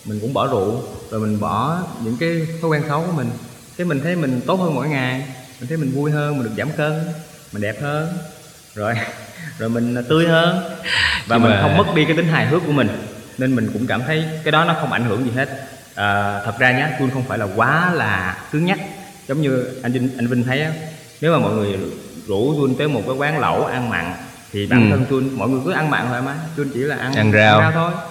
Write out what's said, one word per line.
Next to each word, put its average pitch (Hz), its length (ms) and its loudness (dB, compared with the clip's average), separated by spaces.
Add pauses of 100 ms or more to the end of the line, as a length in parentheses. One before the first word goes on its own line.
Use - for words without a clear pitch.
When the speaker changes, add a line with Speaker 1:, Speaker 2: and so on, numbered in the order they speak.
Speaker 1:
Mình 107 160 -6
cũng 123 140 -4
bỏ 110 120 2
rượu, 117 360 0 (280)
rồi 110 100 -4
mình 107 200 0
bỏ 120 420 0 (220)
những 117 160 -2
cái 165 260 0 (140)
thói 165 100 0
quen 147 180 2
xấu 151 140 0
của 180 100 -2
mình. 123 180 -2 (480)
Cái 180 60 -2
mình 147 160 0
thấy 175 160 0
mình 131 300 0
tốt 175 80 2
hơn 180 200 0
mỗi 131 140 -2
ngày, 135 360 0 (360)
mình 123 80 -8
thấy 160 100 -2
mình 135 140 0
vui 143 180 0
hơn, 147 280 0
mình 123 60 -2
được 110 120 -4
giảm 117 200 -2
cân, 156 160 0 (600)
mình 104 100 -4
đẹp 110 200 -4
hơn, 151 260 -2 (680)
rồi, 107 200 -2 (320)
<laughs> - 320 -16
rồi 113 100 -4
mình, 117 260 0
à, 123 140 -2
tươi 160 180 4
hơn. 170 340 4 (640)
Và 117 100 4
Speaker 2:
Nhưng 117 60 6
Speaker 1:
mình 117 100 8
Speaker 2:
mà 98 100 6
Speaker 1:
không 147 140 4
mất 190 180 4
đi 156 100 6
cái 156 120 2
tính 170 100 2
hài 160 200 2
hước 160 200 2
của 147 60 0
mình. 127 160 4 (500)
Nên 131 180 2
mình 110 160 0
cũng 107 140 -2
cảm 120 200 -2
thấy 156 180 0 (200)
cái 156 80 2
đó 160 120 4
nó 170 160 2
không 143 120 -2
ảnh 107 120 0
hưởng 117 200 0
gì 120 60 0
hết. 135 180 -2 (460)
À, 101 500 0
thật 110 140 -4
ra 127 140 6
nhá, 135 280 0
Jun 131 100 0
không 127 180 -2
phải 101 100 -2
là 107 80 -2 (100)
quá 156 360 2
là 98 460 -2 (140)
cứng 151 120 0
nhắc. 185 140 0 (500)
Giống 147 140 0
như 127 240 2 (160)
anh 123 100 -2
Vinh, 127 160 0 (100)
anh 117 80 0
Vinh 120 180 2
thấy 131 180 0
á, 156 100 -2 (480)
nếu 165 120 2
mà 147 60 4
mọi 107 140 2
người 101 260 0 (480)
rủ 110 340 2
Jun 127 160 2
tới 147 120 0
một 120 180 0
cái 131 100 -2
quán 147 220 0
lẩu 104 260 2
ăn 123 260 -2
mặn 87 220 -2 (400)
thì 101 140 -2
bản 113 240 6
Speaker 2:
Ừ. 98 60 4
Speaker 1:
thân 123 140 2
Jun, 131 260 0
mọi 107 120 0
người 131 160 0
cứ 185 80 -2
ăn 151 180 0
mặn 117 180 0
thoải 123 140 -2
mái, 139 140 -6 (200)
Jun 143 180 -2
chỉ 120 60 -4
là 143 160 -2
ăn, - 180 -4
Speaker 2:
Ăn 107 180 4
rau. 107 280 8
Speaker 1:
ăn - 0 -
rau 160 120 4
thôi. 170 200 0 (180)